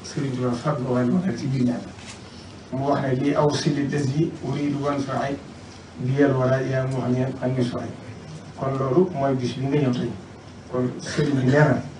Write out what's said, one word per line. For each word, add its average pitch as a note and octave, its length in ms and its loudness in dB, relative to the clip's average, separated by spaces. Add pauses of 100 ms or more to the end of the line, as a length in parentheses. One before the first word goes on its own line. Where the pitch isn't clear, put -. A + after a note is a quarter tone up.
Sëriñ C3+ 300 -4
Tuubaa B2 180 0
fàgg C#3 280 -2
nga B2 120 -4
wàllu B2 220 2
waxtaan F3+ 240 2
ci C3+ 80 -4
biir C3 180 2
ñaan G2+ 180 0 (880)
mu C3 140 -2
wax C#3 160 2
ne C3+ 120 0
lii C#3+ 200 2
aw D3+ 160 4
si C#3+ 200 0
li C#3+ 160 0
des C#3+ 280 0
yi E3+ 160 2 (140)
uridu C#3+ 380 -2
wan C#3+ 180 0
fa B2+ 220 -4
ay - 120 -2 (720)
liyal C3+ 320 4
wala C3 260 4
yaa C3 240 0
mu C3 140 -2
xam B2 120 0
ne B2+ 100 2 (180)
ak B2+ 100 0
ñu C3 140 2 (920)
kon C3+ 220 -2
loolu C3+ 340 4
mooy C#3 220 2
bis B2 220 0
bi B2+ 100 -2
nga C#3 120 2
ñëw B2+ 140 4
tey A#2+ 180 0 (580)
kon B2+ 180 0 (140)
sëriñ C#3+ 340 0
bi B2+ 120 2
nee C#3 120 6
na B2+ 240 6 (180)